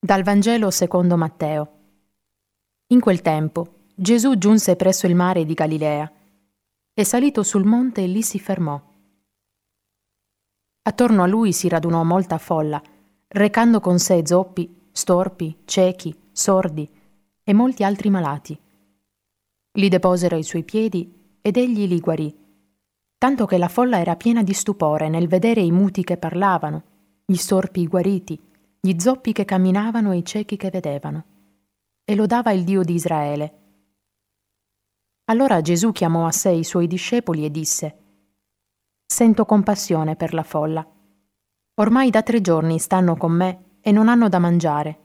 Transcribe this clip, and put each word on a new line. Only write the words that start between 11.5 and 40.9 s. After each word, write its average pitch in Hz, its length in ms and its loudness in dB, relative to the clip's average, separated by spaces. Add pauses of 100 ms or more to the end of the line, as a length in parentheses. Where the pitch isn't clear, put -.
si 175 160 -2
radunò 165 340 0
molta 175 360 0
folla, 151 440 -4 (460)
recando 214 500 2
con 180 220 2
sé 175 240 2
zoppi, 180 680 -2
storpi, 180 760 -4
ciechi, 185 460 0 (200)
sordi 180 580 -2 (540)
e 208 80 0
molti 240 320 2
altri 202 260 -2
malati. 151 480 -4 (1160)
Li 202 140 2
deposero 180 460 2
ai 160 80 -4
suoi 165 220 -8
piedi 208 760 -6
ed 208 160 -2
egli 240 300 0
li 175 140 0
guarì, 160 360 -4 (840)
tanto 254 280 0
che 190 100 0
la 175 120 2
folla 240 320 0
era 170 160 -2
piena 233 260 0
di 196 100 0
stupore 156 560 -2
nel 165 200 0
vedere 226 320 2
i 175 100 2
muti 190 320 2
che 175 140 -4
parlavano, 165 680 -2 (420)
gli 190 120 0
storpi 185 500 -2
guariti, 180 640 -4 (340)
gli 185 140 0
zoppi 247 320 -2
che 208 140 -4
camminavano 202 680 0
e 180 60 -2
i 170 80 -4
ciechi 208 320 -8
che 196 120 -8
vedevano. 151 560 -8 (800)
E 208 120 -2
lodava 226 340 0
il 185 140 0
Dio 190 180 0
di 170 120 -2
Israele. 151 640 -4 (1700)
Allora 226 340 2
Gesù 175 320 0
chiamò 165 340 0
a 165 60 -2
sé - 180 -2
i 165 140 0
suoi 175 240 -2
discepoli 175 560 -4
e 151 80 -4
disse: 156 460 -6 (1080)
"Sento 226 380 2
compassione 190 720 0
per 165 180 -6
la 160 80 -4
folla. 156 420 -4 (920)